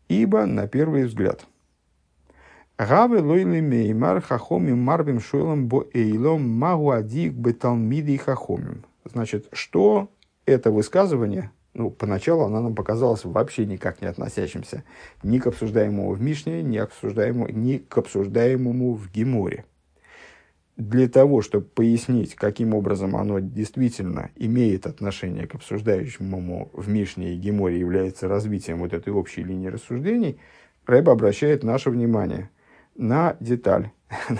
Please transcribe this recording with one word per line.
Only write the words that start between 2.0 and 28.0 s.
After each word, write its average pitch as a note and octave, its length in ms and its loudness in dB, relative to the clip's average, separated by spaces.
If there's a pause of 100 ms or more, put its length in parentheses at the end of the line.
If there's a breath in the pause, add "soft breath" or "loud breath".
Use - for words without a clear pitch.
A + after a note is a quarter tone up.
Гавы G3+ 440 4
лойли E3+ 400 2
меймар B2+ 600 2
хахомим C#3+ 580 0
марбим C#3 420 0
шойлом D3 480 -2
бо C3 260 2
эйлом B2 540 2
магу D3 420 2
адик B2 420 -2
бе A#2+ 200 0
талмидей B2 640 0
хахомим. A2 680 -6 (200)
Значит, A2 480 -6
что G3+ 580 2 (340)
это B2+ 280 4
высказывание, G#2+ 800 0 (200)
ну, A#2 180 -4
поначалу A2+ 520 0
она G#2+ 180 0
нам A#2 140 -2
показалась A2 500 0
вообще A2+ 400 -2
никак F#2+ 380 -6
не F#2+ 60 -6
относящимся - 760 -8 (400 loud breath)
ни A2+ 160 2
к B2 80 -2
обсуждаемому G#2 680 0
в G2 80 -6
Мишне, D#3 440 -4
ни A#2 140 -2
к G#2+ 40 -2
обсуждаемому, A2 680 -4
ни B2 280 -2
к - 180 -16
обсуждаемому A#2+ 960 0
в G#2 180 -10
Геморе. A2 540 -2 (1080 loud breath)
Для A#2 320 2
того, C3+ 340 6
чтобы G2+ 240 -2
пояснить, A#2 680 0
каким A2 400 -2
образом G2 400 0
оно G#2 240 -2
действительно G#2+ 960 -4
имеет A2+ 520 0
отношение F#2 600 -6
к - 80 -14
обсуждаемому F#2+ 1160 -4
в G2 160 -10
Мишне F#2 460 -2
и F2 40 -8
Геморе, F#2+ 400 -2
является F#2 480 -2